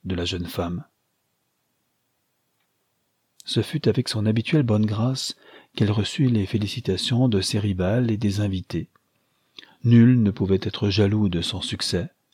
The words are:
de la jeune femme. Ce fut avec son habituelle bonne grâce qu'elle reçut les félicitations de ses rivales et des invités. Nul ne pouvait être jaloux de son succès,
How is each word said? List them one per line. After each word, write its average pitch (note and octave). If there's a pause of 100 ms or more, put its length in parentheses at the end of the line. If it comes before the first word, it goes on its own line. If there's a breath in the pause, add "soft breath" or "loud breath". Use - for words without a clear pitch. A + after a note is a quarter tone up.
de F#2+
la F2
jeune F2+
femme. E2+ (2500)
Ce -
fut -
avec A#2
son G#2+
habituelle A#2
bonne G#2+
grâce A2+ (380 loud breath)
qu'elle G#2+
reçut A2
les A2
félicitations G#2+
de G#2
ses G#2
rivales G#2
et G#2+
des G#2
invités. F#2 (960 loud breath)
Nul A#2+
ne G2+
pouvait F#2+
être -
jaloux G2+
de E2+
son F2
succès, - (240)